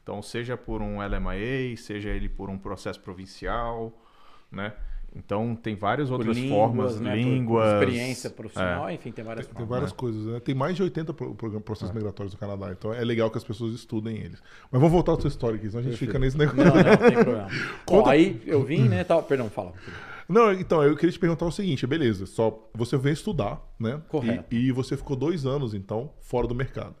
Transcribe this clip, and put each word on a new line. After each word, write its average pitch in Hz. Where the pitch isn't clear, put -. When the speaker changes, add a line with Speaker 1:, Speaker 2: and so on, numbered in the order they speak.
Speaker 1:
Então, 101
seja 120
por 110
um 104
L 101
M 92
I 123
A, 110
seja 104
ele 101
por 98
um 95
processo 95
provincial, 113
né? 101
Então, 117
tem 110
várias 123
Speaker 2:
Por 127
Speaker 1:
outras 113
Speaker 2:
línguas, 127
Speaker 1:
formas, 120
Speaker 2:
né? 123
Por, 110
Speaker 1:
línguas, 117
Speaker 2:
por 101
experiência 120
profissional, 104
Speaker 1:
é. 175
Speaker 2:
enfim, 117
tem 117
várias 113
Speaker 3:
Tem, -
tem 120
Speaker 2:
formas. 107
Speaker 3:
várias 127
Speaker 1:
É. -
Speaker 3:
coisas, 110
né? 117
Tem 139
mais 143
de 196
oitenta 160
pro-, 127
pro-, 107
processos 104
Speaker 1:
É. -
Speaker 3:
migratórios 101
no -
Canadá, 98
então 107
é 120
legal 113
que 120
as 117
pessoas 113
estudem 113
eles. 92
Mas 127
vamos 160
voltar 165
à 160
sua 147
história 117
aqui, 107
senão 110
a 120
gente 120
Speaker 2:
Perfeito. 117
Speaker 3:
fica 123
nesse 131
negócio. 143
Speaker 2:
Não, 175
não, 185
não 202
tem 233
problema. 104
Speaker 3:
<laughs> -
Speaker 2:
Bom, 175
Speaker 3:
Conta 127
Speaker 2:
aí 160
eu 143
vim, 127
né, 180
tal, 165
perdão, 123
fala. 92
Speaker 3:
Não, 214
então, 175
eu 147
queria 170
te -
perguntar 170
o 170
seguinte: 170
beleza, 117
só -
você 117
veio 135
estudar, 143
né? 127
Speaker 2:
Correto. 123
Speaker 3:
E, 120
e 131
você 131
ficou -
dois 143
anos, 131
então, 107
fora 123
do 120
mercado. 110